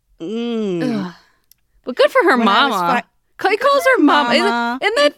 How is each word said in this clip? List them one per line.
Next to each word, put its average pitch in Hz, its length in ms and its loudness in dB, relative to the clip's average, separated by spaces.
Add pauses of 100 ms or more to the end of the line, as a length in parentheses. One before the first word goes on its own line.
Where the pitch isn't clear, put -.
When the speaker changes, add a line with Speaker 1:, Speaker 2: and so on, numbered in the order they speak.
(200)
Speaker 1:
Mm. 214 840 -6
Speaker 2:
Ugh. 175 80 -14 (720)
But 254 120 -10
good 571 140 2
for 523 140 0
her 302 120 4
Speaker 1:
When 226 120 2
I 226 180 2
was 254 80 -2
Speaker 2:
mama. 175 260 0
Speaker 1:
fi- - 20 -12 (360)
Speaker 2:
Ca-, - 120 0
he 427 60 0
calls 554 280 0
her 508 180 2
mama. 294 320 2
Isn't, - 120 2
Speaker 1:
Mama. 240 360 -2
Speaker 2:
isn't 440 140 -2
that, 571 220 2